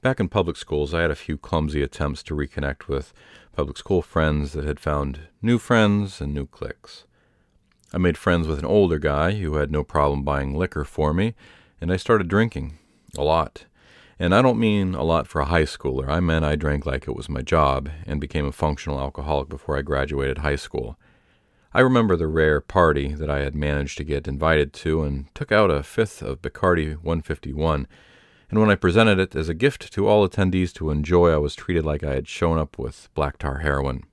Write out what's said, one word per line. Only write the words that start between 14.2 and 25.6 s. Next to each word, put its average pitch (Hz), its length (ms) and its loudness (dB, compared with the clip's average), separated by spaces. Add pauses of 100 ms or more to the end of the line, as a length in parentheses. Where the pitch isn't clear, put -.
I 110 60 8
don't 123 180 4
mean 104 360 2
a 65 100 -4
lot 82 220 2
for 78 160 -2
a 71 40 0
high 80 180 2
schooler. 65 440 -4
I 80 120 0
meant 80 260 2
I 73 100 2
drank 73 300 -2
like 67 200 -4
it - 100 -6
was - 120 -12
my 65 140 -4
job 69 480 2 (160)
and 73 120 -4
became 73 280 -4
a 71 60 -4
functional 73 460 -4
alcoholic 71 520 -4
before 78 260 -6
I 71 60 -2
graduated 69 560 -2
high 73 180 0
school. - 420 -8 (800)
I - 40 4
remember 120 340 4
the 80 140 0
rare 78 320 2
party 73 540 2
that 76 140 -6
I 71 120 0
had 71 160 -4
managed 73 420 -2
to 76 60 -6
get 73 240 -4
invited 73 460 2
to 80 280 -2
and 69 320 -6
took - 160 -8
out 104 220 4